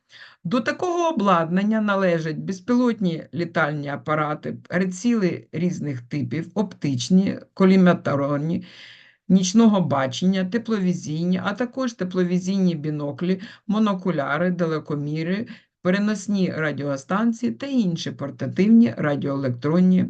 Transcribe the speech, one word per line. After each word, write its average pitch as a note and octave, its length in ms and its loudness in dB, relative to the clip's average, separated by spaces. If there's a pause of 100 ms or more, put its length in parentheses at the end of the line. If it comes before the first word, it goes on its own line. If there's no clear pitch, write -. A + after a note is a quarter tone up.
(440)
До G#3+ 160 -2
такого E4+ 480 -2
обладнання G3+ 720 2
належать F3 580 0
безпілотні G3 960 -2
літальні D3+ 540 -2
апарати, D3+ 640 -4 (160)
приціли F#3 840 0
різних D3 500 -4
типів: D3 520 -6
оптичні, F#3 840 0 (160)
коліматорні, E3+ 1120 2 (600)
нічного G3 520 4
бачення, D3 640 0
тепловізійні, F#3 1000 -2
а G3+ 80 -2
також B3 400 -4
тепловізійні F#3 840 0
біноклі, D3+ 640 -4 (260)
монокуляри, F3+ 840 0
далекоміри, D#3+ 960 -4 (360)
переносні G3+ 720 0
радіостанції D#3 1000 -2
та C#4 140 -8
інші F#3+ 440 0
портативні C#3+ 840 4
радіоелектронні D3 1120 2